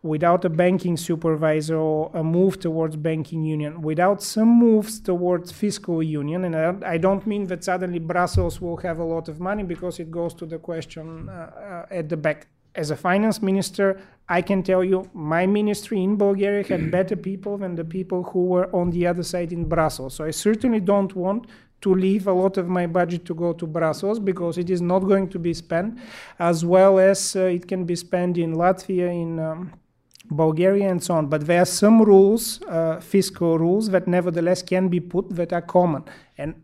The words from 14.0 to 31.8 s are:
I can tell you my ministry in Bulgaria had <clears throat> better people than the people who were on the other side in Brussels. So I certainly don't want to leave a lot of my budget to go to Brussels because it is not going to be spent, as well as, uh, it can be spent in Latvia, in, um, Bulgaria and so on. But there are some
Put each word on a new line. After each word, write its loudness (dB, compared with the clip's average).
I 0
can 0
tell 2
you 0
my 0
ministry 0
in 2
Bulgaria 2
had -2
<clears throat> 0
better 0
people -8
than -6
the -6
people -6
who 0
were 2
on 0
the 0
other -2
side -6
in -4
Brussels. -2
So -8
I -4
certainly 0
don't 0
want -2
to 2
leave 2
a 2
lot 2
of -2
my 0
budget 0
to -6
go -2
to -8
Brussels -2
because -2
it -4
is 0
not 2
going 2
to -8
be -2
spent, -4
as 2
well 8
as, 4
uh, 0
it 0
can -4
be -2
spent -2
in -2
Latvia, 0
in, -4
um, -6
Bulgaria 2
and 0
so -2
on. 2
But -2
there 4
are 6
some 6